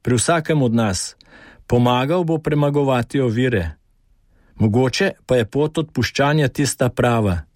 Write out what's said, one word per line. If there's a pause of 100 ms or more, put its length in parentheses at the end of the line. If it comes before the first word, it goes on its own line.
pri
vsakem
od
nas. (520)
Pomagal
bo
premagovati
ovire. (720)
Mogoče (140)
pa
je
pot
odpuščanja
tista
prava. (140)